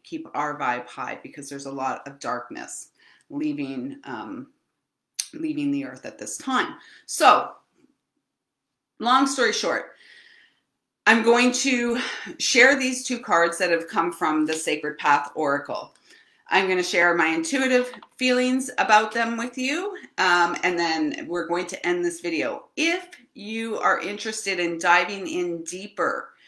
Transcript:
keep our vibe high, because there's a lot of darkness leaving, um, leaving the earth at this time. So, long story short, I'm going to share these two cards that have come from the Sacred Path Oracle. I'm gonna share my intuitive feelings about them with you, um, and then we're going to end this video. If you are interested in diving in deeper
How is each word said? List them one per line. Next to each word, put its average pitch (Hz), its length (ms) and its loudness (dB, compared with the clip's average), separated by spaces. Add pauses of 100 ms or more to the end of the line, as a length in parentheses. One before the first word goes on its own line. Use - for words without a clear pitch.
keep 160 300 -12
our 147 240 -4
vibe 123 300 -2
high, 127 340 -10
because 143 280 -16
there's 139 160 -12
a 135 60 -8
lot 131 360 -6
of 139 120 -16
darkness - 720 -10 (400)
leaving, 139 760 -6
um, 110 420 -10 (840)
leaving 147 360 -4
the 139 160 -4
earth 131 200 -16
at - 120 -12
this - 200 -12
time. 247 380 -4 (300)
So, - 460 4 (1500)
long 262 280 4
story 240 260 2
short, - 380 -2 (1160)
I'm 226 160 6
going 240 300 6
to 240 460 0 (380)
share 262 420 6
these 254 260 -2
two 240 140 -4
cards 170 380 2
that 180 140 2
have 165 180 0
come 175 240 0
from 156 320 2
the 156 80 0
Sacred 151 460 -4
Path 143 340 2
Oracle. 143 600 -4 (540)
I'm 190 220 2
gonna 180 140 2
share 175 320 2
my 170 120 4
intuitive 247 640 0 (260)
feelings 254 600 2
about 220 340 4
them 233 240 -2
with 240 220 -6
you, 330 400 -4 (220)
um, 175 440 4
and 175 140 2
then 160 500 0
we're 170 200 -4
going 175 200 -2
to - 200 -6
end 180 180 0
this 170 140 -2
video. 143 480 -4 (100)
If 339 320 -2 (240)
you 220 460 -6
are - 200 2
interested 202 600 -6
in 170 180 0
diving 185 500 2
in 170 360 -2
deeper 180 680 -6 (140)